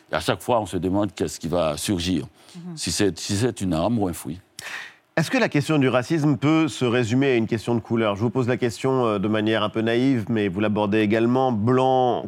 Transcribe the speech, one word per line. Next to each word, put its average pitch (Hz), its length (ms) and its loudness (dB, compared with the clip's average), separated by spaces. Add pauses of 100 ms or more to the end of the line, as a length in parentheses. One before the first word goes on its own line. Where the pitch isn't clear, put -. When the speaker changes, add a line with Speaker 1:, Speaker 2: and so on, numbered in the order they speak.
(100)
Speaker 1:
Et - 40 -4
à 78 60 -2
chaque 107 220 -2
fois, 120 180 0
on 107 60 -4
se 95 100 -6
demande 95 380 -2
qu'est-ce 85 240 -4
qui 82 100 -8
va 80 300 0
surgir, 87 480 -2 (300)
Speaker 2:
Mhm. 170 200 -14
Speaker 1:
si 120 140 -6
c'est, 92 280 0
si - 180 -4
c'est 113 240 -2
une 92 120 -2
arme 95 260 0
ou 101 100 -2
un 82 40 -4
fruit. 82 280 -10 (800)
Speaker 3:
Est-ce 165 140 0
que 262 60 2
la 220 100 2
question 151 300 0
du 131 100 4
racisme 139 480 2
peut 160 320 2
se - 160 -4
résumer 123 480 2
à - 20 4
une 113 140 2
question 120 260 -2
de 117 60 0
couleur ? 110 340 0
Je 95 60 -6
vous 117 100 0
pose 127 160 -2
la 123 100 0
question, 131 480 0
euh, 107 140 2
de 95 80 -2
manière 107 380 0
un 107 40 0
peu 110 120 -4
naïve, 120 480 0
mais 107 180 0
vous 95 140 -2
l'abordez 104 400 2
également, 117 500 2
blanc 127 760 2